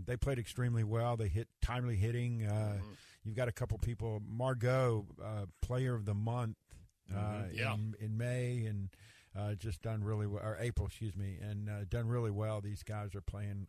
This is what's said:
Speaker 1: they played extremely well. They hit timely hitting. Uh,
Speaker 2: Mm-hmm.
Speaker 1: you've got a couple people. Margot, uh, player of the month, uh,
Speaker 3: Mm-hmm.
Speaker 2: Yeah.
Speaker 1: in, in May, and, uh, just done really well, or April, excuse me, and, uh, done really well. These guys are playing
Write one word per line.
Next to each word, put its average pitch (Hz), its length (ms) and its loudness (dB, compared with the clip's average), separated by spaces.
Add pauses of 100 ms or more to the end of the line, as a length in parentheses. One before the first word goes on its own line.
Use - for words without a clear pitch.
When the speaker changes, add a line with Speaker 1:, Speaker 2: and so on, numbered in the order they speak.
Speaker 1:
they 123 120 -2
played 131 200 2
extremely 117 460 2
well. 117 340 2
They 107 120 2
hit 107 180 2 (140)
timely 123 340 2
hitting. 117 500 2
Uh, 104 320 2
Speaker 2:
Mm-hmm. 101 140 -4 (320)
Speaker 1:
you've 107 120 -4
got 123 120 2
a 113 60 0
couple 113 260 -2
people. 110 480 0
Margot, 123 800 4 (180)
uh, 104 220 -4 (160)
player 127 340 2
of 104 100 -2
the 104 80 2
month, 113 440 0 (540)
uh, 98 60 0
Speaker 3:
Mm-hmm. 104 400 -2
Speaker 2:
Yeah. 123 160 0
Speaker 1:
in, 107 260 -2
in 107 180 -2
May, 123 480 0
and, 101 240 -2 (460)
uh, 104 200 -2
just 101 280 -4
done 110 200 0
really 107 220 2
well, 101 180 -2
or 110 160 -2
April, 107 280 0
excuse 104 280 -6
me, 98 260 -4
and, 104 280 -4
uh, 104 200 -4
done 117 180 0
really 117 240 2
well. 107 300 0
These 101 220 -6
guys 104 320 -4
are 98 60 -6
playing 101 480 -4